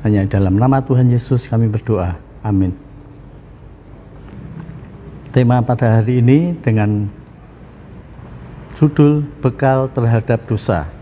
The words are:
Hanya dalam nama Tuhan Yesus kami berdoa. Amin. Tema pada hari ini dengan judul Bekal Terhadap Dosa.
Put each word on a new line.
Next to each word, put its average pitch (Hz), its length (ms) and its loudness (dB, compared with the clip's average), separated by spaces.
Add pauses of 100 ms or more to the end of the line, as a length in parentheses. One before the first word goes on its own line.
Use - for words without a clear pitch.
Hanya 104 240 2
dalam 98 240 2
nama 131 240 2
Tuhan 127 320 2
Yesus 120 320 0
kami 113 240 0
berdoa. 101 480 -2 (240)
Amin. 95 320 0 (2750)
Tema 123 240 4
pada 117 400 2
hari 123 240 2
ini 160 400 4
dengan 104 480 0 (1700)
judul 147 480 4 (160)
Bekal 131 480 0
Terhadap 117 560 0
Dosa. 92 400 -2 (140)